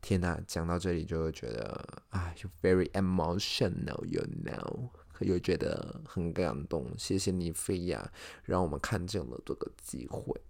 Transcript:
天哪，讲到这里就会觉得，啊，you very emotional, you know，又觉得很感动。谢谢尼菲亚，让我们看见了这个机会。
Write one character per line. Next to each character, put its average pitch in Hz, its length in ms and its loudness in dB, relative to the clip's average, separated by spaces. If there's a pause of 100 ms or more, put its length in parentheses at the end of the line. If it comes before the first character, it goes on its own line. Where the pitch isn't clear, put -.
天 95 180 4
哪， 87 160 2 (120)
讲 82 200 0
到 87 120 2
这 90 140 2
里 82 120 0
就 82 200 0
会 80 60 0
觉 - 200 -8
得， - 360 -6 (220)
啊， 87 320 -2
you 92 80 -8 (100)
very 92 340 8
emotional, 92 1080 2
you - 220 -2 (180)
know， - 460 -4 (300)
又 95 180 4
觉 87 180 2
得 - 480 -2
很 85 300 -2
感 73 320 0
动。 64 320 -2
谢 - 220 0
谢 98 100 2
尼 90 220 0
菲 92 340 0
亚， 71 260 -2 (320)
让 92 200 4
我 85 40 2
们 73 120 -2
看 90 260 0
见 92 160 -2
了 60 240 -8
这 - 80 -2
个 - 260 -6
机 - 280 -8
会。 - 420 -6